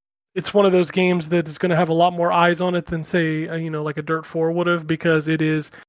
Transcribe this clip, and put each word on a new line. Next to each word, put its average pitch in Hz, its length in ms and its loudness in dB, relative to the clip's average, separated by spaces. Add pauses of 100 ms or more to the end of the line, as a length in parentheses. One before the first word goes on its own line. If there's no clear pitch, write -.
(360)
it's - 180 -6
one 202 140 6
of 185 60 4
those 180 180 2
games 180 380 0
that 170 180 0
is 151 100 -14
gonna 180 180 0
have 165 140 2
a 165 40 0
lot 175 200 4
more 170 180 0
eyes 170 300 2
on 180 140 0
it 170 100 -4
than, 165 180 -6
say, 160 440 -2
uh, 165 80 -8
you 160 160 -6
know, 151 100 -6
like, 151 160 -6
a 151 60 -8
Dirt 160 240 -4
four 165 240 -2
would 170 160 0
have, 170 180 0
because 156 420 0
it 160 140 0
is 156 300 0 (160)